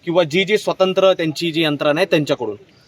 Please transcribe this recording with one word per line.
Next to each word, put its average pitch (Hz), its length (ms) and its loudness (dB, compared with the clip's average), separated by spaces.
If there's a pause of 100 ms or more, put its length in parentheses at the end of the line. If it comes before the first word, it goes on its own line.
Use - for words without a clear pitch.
किंवा 175 180 2
जी 170 220 0
जी 202 140 0
स्वतंत्र 190 540 2
त्यांची 165 400 -4
जी 160 100 -2
यंत्रणा 151 380 0
आहे 196 60 2
त्यांच्याकडून. 135 500 -2 (320)